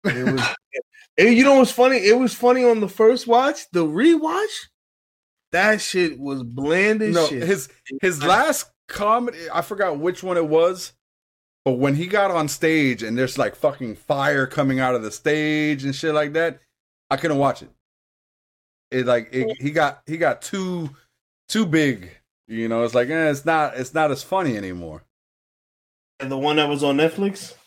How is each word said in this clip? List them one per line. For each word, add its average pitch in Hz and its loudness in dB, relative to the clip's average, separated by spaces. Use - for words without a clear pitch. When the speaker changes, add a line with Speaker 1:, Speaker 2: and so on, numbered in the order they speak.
Speaker 1:
It 131 -2
was, 127 -2
and 226 6
you 254 6
know 277 8
what's 254 6
funny? 254 4
It 208 4
was 254 0
funny 247 2
on 233 4
the 196 -2
first 233 2
watch. 262 0
The 170 2
rewatch, 320 0
that 202 2
shit 170 -2
was 139 -6
bland 165 0
as 170 0
Speaker 2:
No, 165 4
Speaker 1:
shit. 135 -4
Speaker 2:
his, 170 -2
his 165 -2
last 233 2
comedy, 226 0
I 170 0
forgot 185 -2
which 180 -2
one 180 -2
it 160 0
was, 175 2
but 135 2
when 139 0
he 165 -2
got 196 2
on 156 0
stage 143 0
and 113 -4
there's, 127 -2
like, 113 -2
fucking 135 -4
fire 139 0
coming 135 0
out 127 2
of 113 -2
the 107 -6
stage 151 -2
and 139 -4
shit 156 -4
like 147 0
that, 165 -2
I 139 0
couldn't 156 0
watch 139 0
it. - -20
It, 127 -2
like, 120 2
it, - -4
he 143 -4
got, 151 0
he 156 -8
got 156 -2
too, 180 -6
too 214 -2
big. 135 0
You 113 -6
know, 117 0
it's 117 -4
like, 123 2
eh, 160 0
it's 139 -6
not, 151 0
it's 127 -10
not 156 2
as 127 -4
funny 170 -2
anymore. 87 -10
Speaker 1:
And 135 -8
the 135 -4
one 147 0
that 151 2
was 143 -2
on 139 0
Netflix? 190 -2